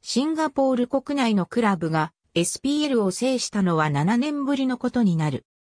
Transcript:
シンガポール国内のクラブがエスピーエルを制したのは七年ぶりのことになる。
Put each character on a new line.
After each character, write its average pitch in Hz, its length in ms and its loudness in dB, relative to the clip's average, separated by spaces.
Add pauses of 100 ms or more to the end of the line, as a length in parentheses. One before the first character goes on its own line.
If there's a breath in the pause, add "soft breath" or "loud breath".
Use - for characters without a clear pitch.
シ - 220 -2
ン 311 100 -2
ガ 311 160 -2
ポ 269 220 2
ー 254 40 2
ル 247 120 0
国 277 300 -2
内 233 180 2
の 180 100 2
ク - 140 -4
ラ 208 160 2
ブ 160 140 -4
が 156 240 -2 (220)
エ 170 100 2
ス - 160 -8
ピ 294 200 0
ー 302 40 0
エ 294 40 -2
ル 240 140 2
を 190 80 0
制 254 260 -2
し - 120 -4
た 208 140 -2
の 175 120 2
は 156 140 2
七 151 260 2
年 285 300 -2
ぶ 277 100 0
り 269 100 0
の 254 120 -2
こ 247 140 -4
と 247 120 0
に 180 140 2
な 156 120 0
る。 131 160 -6 (220)